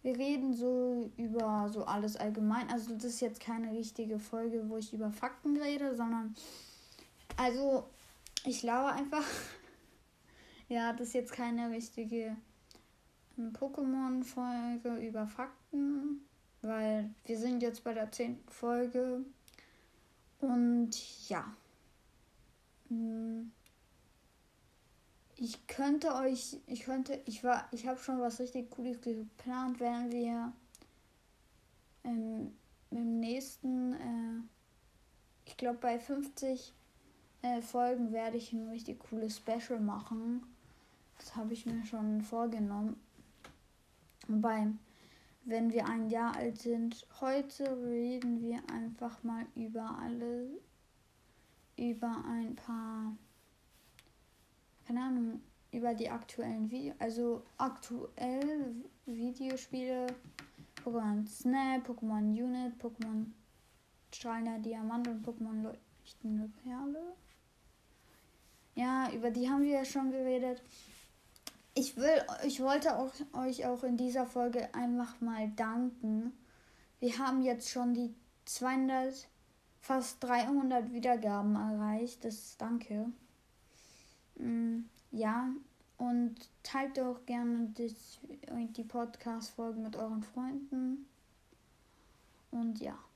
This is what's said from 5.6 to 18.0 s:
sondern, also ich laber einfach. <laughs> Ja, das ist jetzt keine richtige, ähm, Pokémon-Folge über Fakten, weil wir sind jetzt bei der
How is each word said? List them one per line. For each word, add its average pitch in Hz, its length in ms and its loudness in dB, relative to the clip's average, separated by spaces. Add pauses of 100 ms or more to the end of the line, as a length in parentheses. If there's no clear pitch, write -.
sondern, 226 400 0 (1000)
also 262 500 4 (560)
ich 254 180 0
laber 254 300 4
einfach. 285 340 0
<laughs> - 80 -4 (1300)
Ja, 233 240 2
das 240 160 -2
ist - 60 -10
jetzt 240 180 2
keine 233 380 0
richtige, 226 680 -2 (1000)
ähm, 226 140 -2
Pokémon-Folge 247 1400 0 (100)
über 220 200 -2
Fakten, 285 1000 -2 (360)
weil 214 480 2 (140)
wir 226 140 -2
sind 240 240 2
jetzt 233 220 0
bei 233 100 -2
der 220 180 -2